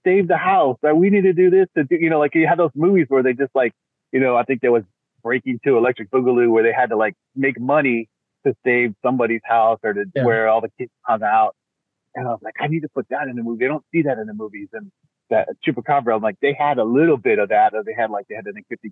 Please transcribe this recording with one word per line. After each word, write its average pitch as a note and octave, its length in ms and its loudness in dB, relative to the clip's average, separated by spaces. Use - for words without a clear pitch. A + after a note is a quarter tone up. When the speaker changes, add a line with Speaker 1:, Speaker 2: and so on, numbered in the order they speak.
Speaker 1:
save F#3 220 2
the E3+ 100 2
house. E3 460 2
Or D3+ 120 4
we F3+ 160 4
need G3+ 120 4
to F#3 100 4
do F3+ 160 4
this F#3 180 4
to D#3 80 2
do," E3+ 120 -2
you E3 120 0
know, D#3+ 100 2
like, D3 160 0
you D#3+ 120 2
had E3 120 2
those E3 160 0
movies E3 340 2
where C3 140 2
they B2+ 100 2
just, C3 220 -4
like, B2 180 0
you C3 80 0
know, B2+ 180 2
I A#2+ 60 2
think C3 180 -4
there B2 100 2
was A#2 120 2
Breaking B2 400 -4
Two, C3 140 2
Electric A#2 340 -2
Boogaloo, B2 400 2
where A2+ 120 4
they A2+ 100 2
had B2 180 -2
to, A2 60 -2
like, G#2+ 180 -2
make C3+ 240 -4
money B2+ 500 -2
to C3+ 100 0
save B2 380 0
somebody's A#2 420 -2
house A2+ 380 2
or G#2+ 100 -2
to G2+ 120 -6
Speaker 2:
Yeah. C3+ 100 -2
Speaker 1:
where A2+ 240 2
all A2 120 2
the A2+ 160 -6
kids B2 140 -12
hung A2 200 -2
out. A2 320 0
And B2+ 120 -8
I A#2+ 40 -4
was A2 120 -8
like, - 160 -14
"I C#3+ 80 -6
need D#3 140 -4
to D3 80 -10
put - 200 -8
that C#3 180 -6
in B2 80 -10
the A#2+ 80 -8
movie." A#2 220 -4
They C3 40 0
don't D3 220 -8
see E3 120 0
that C3 160 -4
in A2 80 -10
the G#2+ 60 -14
movies. G#2 400 -12
And G#2 180 -16
that A2 200 0
Chupacabra, A#2+ 500 -2
I'm G#2+ 60 -2
like, G#2+ 200 -4
they C#3+ 120 0
had C#3+ 260 -2
a A2+ 40 2
little C#3 340 2
bit A2 220 0
of G2+ 100 -2
that, G#2+ 240 2
or G#2+ 100 -6
they A2 100 -10
had, A2+ 180 -4
like, G#2 160 -8
they G#2+ 80 -14
had G#2+ 100 -12
to G2+ 80 -12
make G#2+ 160 -20
fifty A2 220 -12